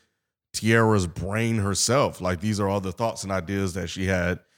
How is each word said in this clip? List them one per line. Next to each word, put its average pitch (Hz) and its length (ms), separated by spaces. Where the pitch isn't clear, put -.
Tierra's 110 540
brain 110 520
herself. 101 600
Like, 90 220
these 104 180
are 101 80
all 98 140
the 92 100
thoughts 113 320
and 98 80
ideas 95 440
that 90 140
she 95 160
had, 90 340